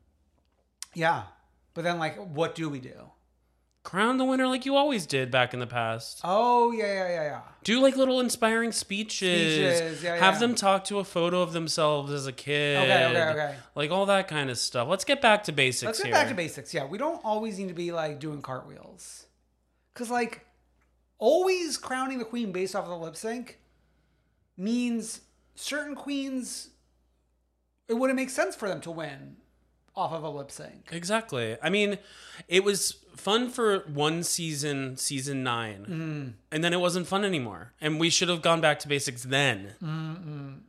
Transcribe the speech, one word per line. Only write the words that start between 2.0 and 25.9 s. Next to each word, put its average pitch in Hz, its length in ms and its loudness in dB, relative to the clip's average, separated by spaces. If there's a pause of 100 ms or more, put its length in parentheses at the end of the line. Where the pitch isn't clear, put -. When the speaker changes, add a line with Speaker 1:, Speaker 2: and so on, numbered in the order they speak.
Speaker 1:
what 165 380 -4
do 160 140 -4
we 139 100 -6
do? 123 160 -14 (880)
Speaker 2:
Crown 226 340 0
the 262 80 2
winner 262 220 2
like 254 180 -2
you 269 100 2
always 277 320 2
did 131 240 0
back 123 220 4
in 120 60 -6
the 113 80 -4
past. 117 560 -4
Speaker 1:
Oh, 240 480 4
yeah, 220 140 -2
yeah, 190 240 -2
yeah, 170 140 -2
yeah. 139 180 -6 (220)
Speaker 2:
Do, 226 180 2
like, 269 140 8
little 254 240 4
inspiring 226 540 2
speeches. 175 1040 2
Speaker 1:
Speeches, 165 260 -2
yeah, 170 140 -2
Speaker 2:
Have 185 180 8
Speaker 1:
yeah. 208 40 0
Speaker 2:
them 240 160 4
talk 196 300 4
to 202 140 -2
a 196 40 0
photo 175 380 2
of 170 120 0
themselves 151 580 0
as 139 160 -4
a 135 60 -6
kid. 143 440 0
Speaker 1:
Okay, 131 280 6
okay, 123 260 4
okay. 147 240 -2 (180)
Speaker 2:
Like, 147 180 -2
all 196 160 2
that 196 200 4
kind 143 220 -2
of 120 80 -4
stuff. 123 320 -2
Let's 196 160 -2
get 277 160 2
back 214 240 6
to - 60 -2
basics 135 360 2
Speaker 1:
Let's 220 120 -2
get 381 80 -2
Speaker 2:
here. - 80 4
Speaker 1:
back - 120 6
to 240 80 -4
basics, 156 380 -6
yeah. 147 120 -2
We 156 120 -8
don't 302 260 -4
always 214 340 -2
need 196 120 -6
to 175 40 -8
be, 170 200 -6
like, 156 260 -4
doing 147 220 -8
cartwheels. - 840 -14 (720)
'Cause, 233 160 -8
like, 240 340 -2 (720)
always 339 600 4
crowning 262 420 -4
the 226 60 -6
queen 226 260 -4
based 185 240 -4
off 190 80 -2
of 170 60 -10
the 175 80 -8
lip 165 180 -12
sync 233 440 -8 (960)
means 233 640 -2 (340)
certain 294 400 -6